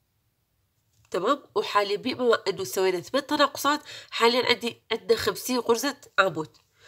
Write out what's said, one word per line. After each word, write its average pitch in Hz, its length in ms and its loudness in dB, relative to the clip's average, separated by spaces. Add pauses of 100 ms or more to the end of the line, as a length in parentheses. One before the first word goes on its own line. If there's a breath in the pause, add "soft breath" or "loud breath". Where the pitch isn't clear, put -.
(1120)
تمام؟ 202 320 0 (120)
وحاليًا 208 420 0
بما 240 500 0
إنه 190 160 -4
سوينا 185 380 0
ثمان 277 260 -4
تناقصات، 285 540 2 (280 loud breath)
حاليًا 240 400 2
عندي، 233 320 -2 (100)
عندنا 220 260 0
خمسين 240 420 -2
غرزة 233 420 -2 (180)
عمود. 160 380 -2 (300 loud breath)